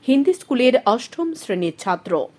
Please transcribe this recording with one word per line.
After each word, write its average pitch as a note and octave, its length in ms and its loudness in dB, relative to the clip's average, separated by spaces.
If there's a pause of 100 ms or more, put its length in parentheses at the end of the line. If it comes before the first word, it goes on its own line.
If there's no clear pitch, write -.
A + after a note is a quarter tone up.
হিন্দি C#4 260 4
স্কুলের B3+ 400 2 (120)
অষ্টম B3+ 480 -2
শ্রেণীর F3+ 460 -4
ছাত্র। F3 480 -2 (120)